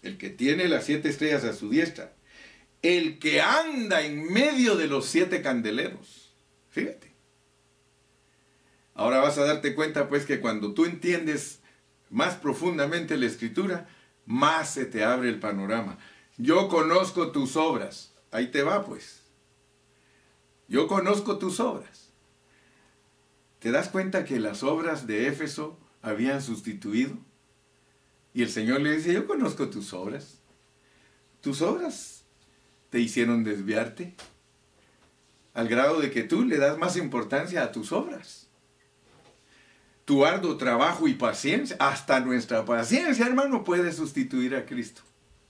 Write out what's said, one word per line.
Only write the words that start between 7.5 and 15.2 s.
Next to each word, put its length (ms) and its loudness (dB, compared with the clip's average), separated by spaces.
Ahora 240 4
vas 180 4
a 80 4
darte 280 0
cuenta, 360 0
pues, 160 2
que 160 0
cuando 320 -2
tú 100 4
entiendes 760 -2
más 260 0
profundamente 800 -2
la 100 0
Escritura, 600 -4
más 480 2
se 120 -4
te 180 -2
abre 260 2